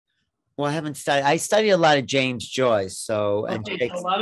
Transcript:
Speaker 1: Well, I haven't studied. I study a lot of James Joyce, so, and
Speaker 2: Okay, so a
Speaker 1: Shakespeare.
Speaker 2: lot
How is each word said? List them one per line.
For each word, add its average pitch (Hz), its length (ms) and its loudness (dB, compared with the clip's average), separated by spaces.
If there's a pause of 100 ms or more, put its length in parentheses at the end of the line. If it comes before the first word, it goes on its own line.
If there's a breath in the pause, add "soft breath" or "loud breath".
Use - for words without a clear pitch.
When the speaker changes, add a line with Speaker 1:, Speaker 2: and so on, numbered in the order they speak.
(560)
Speaker 1:
Well, 143 120 -2
I 143 40 -2
haven't 151 240 -6
studied. 143 280 0
I 147 140 4
study 214 320 2
a 185 80 4
lot 156 180 6
of 135 80 0
James 127 420 -2
Joyce, 110 520 0
so, 104 480 -2
and 113 140 -4
Speaker 2:
Okay, 147 120 -8
so - 40 -4
a - 20 -12
Speaker 1:
Shakespeare. 180 240 -4
Speaker 2:
lot 185 200 -2